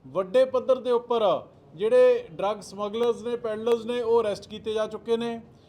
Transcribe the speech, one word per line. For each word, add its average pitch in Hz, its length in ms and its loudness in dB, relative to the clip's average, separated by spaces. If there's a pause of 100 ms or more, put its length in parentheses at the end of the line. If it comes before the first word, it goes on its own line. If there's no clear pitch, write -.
ਵੱਡੇ 185 380 2
ਪੱਧਰ 254 300 0
ਦੇ 247 160 -4
ਉੱਪਰ 226 560 0 (280)
ਜਿਹੜੇ 240 560 4
ਡਰੱਗ 196 260 -2
ਸਮਗਲਰਸ 208 640 -2
ਨੇ, 240 120 -6
ਪੈਡਲਰਸ 226 500 -2
ਨੇ, 240 160 -4
ਉਹ 233 200 4
ਅਰੈਸਟ 208 280 -4
ਕੀਤੇ 214 240 -8
ਜਾ 214 140 -2
ਚੁੱਕੇ 220 300 -4
ਨੇ, 233 240 -6 (280)